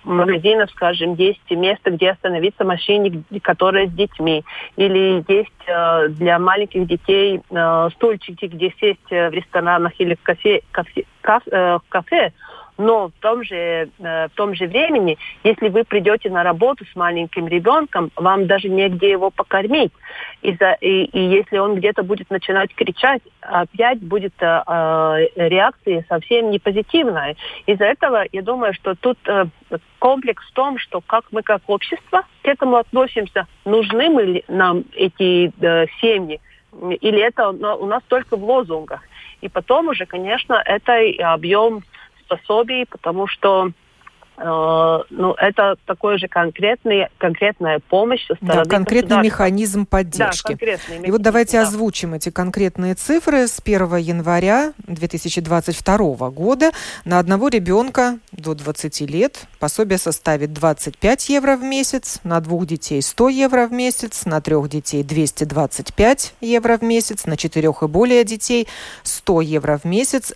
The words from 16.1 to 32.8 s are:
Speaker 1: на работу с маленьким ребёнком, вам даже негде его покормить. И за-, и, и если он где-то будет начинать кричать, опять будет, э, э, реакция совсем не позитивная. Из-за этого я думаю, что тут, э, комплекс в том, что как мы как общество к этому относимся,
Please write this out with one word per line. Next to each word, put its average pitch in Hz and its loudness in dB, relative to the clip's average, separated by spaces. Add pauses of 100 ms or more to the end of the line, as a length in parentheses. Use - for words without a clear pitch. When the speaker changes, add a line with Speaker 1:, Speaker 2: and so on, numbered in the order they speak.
Speaker 1:
на 180 0
работу 180 0
с - -20
маленьким 175 -4
ребёнком, 175 0
вам 190 2
даже 196 0
негде 190 2
его 190 0
покормить. 208 0 (500)
И 185 -2
за-, 185 2
и, 190 2
и - -2
если 196 2
он 202 0
где-то 202 0
будет 196 -6
начинать 196 -2
кричать, 254 0 (200)
опять 220 0
будет, 190 -4
э, 165 2
э, 160 2
реакция 180 0
совсем 226 0
не 202 2
позитивная. 208 -2 (320)
Из-за 208 2
этого 233 2
я 190 -6
думаю, 226 -2
что 185 -6
тут, 247 -2
э, 196 0 (540)
комплекс 262 0
в - -20
том, 262 -2
что - -8
как 226 0
мы 214 -4
как 202 0
общество 339 -2 (180)
к - -4
этому 262 2
относимся, 233 0 (200)